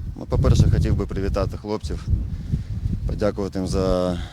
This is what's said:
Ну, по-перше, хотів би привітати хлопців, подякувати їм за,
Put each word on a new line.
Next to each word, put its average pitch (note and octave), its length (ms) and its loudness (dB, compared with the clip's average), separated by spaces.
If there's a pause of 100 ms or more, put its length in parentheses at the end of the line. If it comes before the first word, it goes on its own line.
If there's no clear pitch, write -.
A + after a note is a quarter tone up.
(160)
Ну, - 100 -10
по-перше, - 440 6
хотів G#2+ 260 4
би G2 100 0
привітати F#2+ 500 -2
хлопців, G#2 500 -6 (1000)
подякувати G2+ 520 -2
їм F#2 100 -4
за, F#2 500 0 (140)